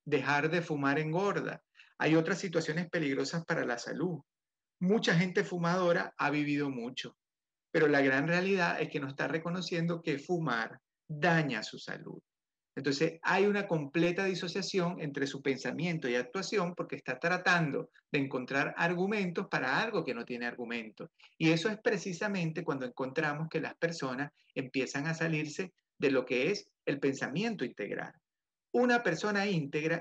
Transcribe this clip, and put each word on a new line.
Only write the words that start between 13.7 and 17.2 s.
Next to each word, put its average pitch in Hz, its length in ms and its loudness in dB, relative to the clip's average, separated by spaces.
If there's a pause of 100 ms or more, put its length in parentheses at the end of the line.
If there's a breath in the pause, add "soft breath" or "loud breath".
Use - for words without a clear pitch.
disociación 185 720 -2
entre 139 280 -2
su 135 160 -8
pensamiento 139 640 -2
y 120 60 2
actuación 180 600 -2
porque 160 220 -6
está 131 220 -6
tratando 175 720 2 (200 soft breath)